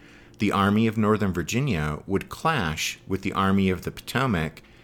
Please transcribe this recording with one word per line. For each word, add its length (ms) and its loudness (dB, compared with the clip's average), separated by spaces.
the 120 2
Army 360 4
of 100 0
Northern 380 2
Virginia 720 -2
would 240 -2
clash 760 -4
with 140 -4
the 140 -4
Army 340 4
of 140 -2
the 80 -6
Potomac 720 -4